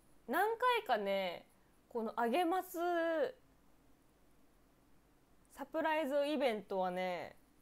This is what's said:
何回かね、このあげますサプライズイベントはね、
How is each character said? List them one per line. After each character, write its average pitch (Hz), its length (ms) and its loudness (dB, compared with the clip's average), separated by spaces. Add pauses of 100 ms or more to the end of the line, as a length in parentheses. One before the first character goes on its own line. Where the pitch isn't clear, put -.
(260)
何 392 300 0
回 480 280 2
か 247 120 2
ね、 196 480 -2 (440)
こ 233 140 -6
の 220 160 -6
あ 233 100 2
げ 339 180 2
ま 370 160 0
す 359 160 -8 (2750)
サ 277 100 -10
プ 320 160 -2
ラ 311 180 2
イ 294 80 0
ズ 285 180 2
イ 294 120 0
ベ 254 160 2
ン 208 80 -6
ト 190 160 -4
は 185 120 2
ね、 180 460 -4 (260)